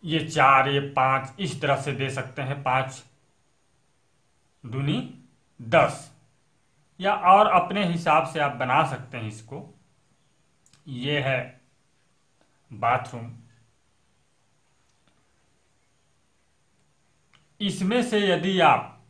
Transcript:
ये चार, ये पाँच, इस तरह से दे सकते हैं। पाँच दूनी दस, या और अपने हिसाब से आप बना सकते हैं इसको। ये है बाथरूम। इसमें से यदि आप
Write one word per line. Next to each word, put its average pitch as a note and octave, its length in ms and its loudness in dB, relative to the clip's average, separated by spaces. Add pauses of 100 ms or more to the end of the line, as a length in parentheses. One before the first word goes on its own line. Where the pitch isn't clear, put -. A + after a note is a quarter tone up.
ये D#3+ 180 -2
चार, C3+ 480 4
ये C#3 100 0 (100)
पाँच, C3 500 0
इस E3+ 220 -6
तरह C#3 160 2
से C#3+ 160 -6
दे C3 160 -6
सकते - 320 -10
हैं। C#3 220 -8
पाँच C3 400 -2 (1600)
दूनी C#3 340 -4 (600)
दस, A#2+ 520 0 (880)
या G3 140 0 (140)
और G3+ 240 8
अपने F#3 340 2
हिसाब E3+ 420 0
से D#3+ 120 -8
आप C#3+ 140 0
बना C3 320 2
सकते B2+ 320 -10
हैं A2 100 -8
इसको। C#3 360 -14 (1200)
ये C#3 320 -4
है C3 420 -4 (1120)
बाथरूम। A#2 600 -4 (4000)
इसमें G3+ 440 -2
से G#3+ 240 0
यदि F#3 340 0
आप C3+ 380 2 (100)